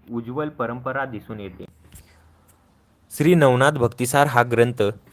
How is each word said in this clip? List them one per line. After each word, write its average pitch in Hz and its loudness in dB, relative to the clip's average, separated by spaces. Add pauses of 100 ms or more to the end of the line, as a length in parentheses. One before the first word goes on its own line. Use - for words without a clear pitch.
(100)
उज्ज्वल 120 -8
परंपरा 127 -6
दिसून 110 -12
येते. 98 -14 (1500)
श्री 165 2
नवनाथ 139 4
भक्तिसार 127 0
हा 120 4
ग्रंथ 120 0 (300)